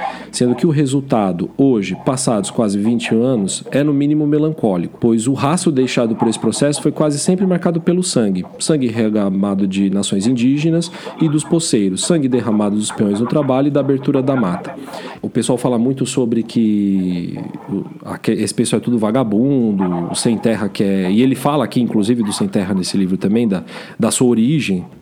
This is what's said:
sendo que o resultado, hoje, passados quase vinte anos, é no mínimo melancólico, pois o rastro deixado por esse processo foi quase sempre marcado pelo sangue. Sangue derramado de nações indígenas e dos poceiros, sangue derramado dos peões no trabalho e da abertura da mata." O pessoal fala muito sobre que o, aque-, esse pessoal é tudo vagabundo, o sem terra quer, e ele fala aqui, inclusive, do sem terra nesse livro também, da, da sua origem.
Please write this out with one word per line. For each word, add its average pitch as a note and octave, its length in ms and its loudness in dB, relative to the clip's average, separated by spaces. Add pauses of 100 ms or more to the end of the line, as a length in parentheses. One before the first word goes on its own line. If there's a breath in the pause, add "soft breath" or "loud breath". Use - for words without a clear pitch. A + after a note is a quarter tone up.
(320 loud breath)
sendo B2 240 0
que - 100 0
o E3+ 40 4
resultado, C3 880 0
hoje, G#2 480 2
passados B2 440 -2
quase G#2 280 0
vinte A2+ 360 0
anos, A2+ 580 0
é C#3 120 2
no D3+ 100 2
mínimo D3 320 2
melancólico, D3 760 0
pois A2+ 260 2
o C3+ 60 2
rastro D3 380 0
deixado B2 440 2
por A2+ 140 2
esse G#2+ 100 -2
processo C#3+ 420 0
foi D3 120 0
quase D3 260 0
sempre F#3 260 2
marcado E3+ 360 0
pelo F3+ 220 2
sangue. G2+ 420 0 (120)
Sangue C#3+ 300 0
derramado G2+ 800 0
de G2 220 2
nações G2 380 0
indígenas D3 640 2 (300 loud breath)
e D#3+ 80 4
dos D3 160 0
poceiros, G#2+ 580 0
sangue D#3 240 2
derramado G#2+ 480 0
dos G#2+ 160 -2
peões G2+ 300 0
no A#2+ 40 0
trabalho C#3 440 0
e - 20 0
da C#3+ 80 2
abertura C3+ 420 0
da C3+ 140 0
mata." G#2 400 -2 (460 loud breath)
O A2 80 -6
pessoal A#2+ 280 0
fala B2 220 0
muito C3 260 0
sobre A#2 380 0
que G2 960 0 (300)
o, G2 160 -4 (200)
aque-, G2+ 280 -2
esse G2+ 200 -2
pessoal A#2 280 0
é - 20 -8
tudo A#2+ 160 0
vagabundo, G#2+ 1120 2
o F#2+ 40 -6
sem A#2 220 2
terra G#2+ 300 0
quer, F#2+ 420 0
e G#2 120 4
ele C3 140 4
fala D3 280 0
aqui, A2 160 -2
inclusive, A2 420 0
do G2+ 120 -4
sem G#2+ 140 -2
terra G2 280 -2
nesse F#2 220 -2
livro F#2+ 200 0
também, A2 300 0
da, F#2 160 -2 (360 loud breath)
da A2 120 0
sua B2+ 160 2
origem. A2+ 580 2 (160)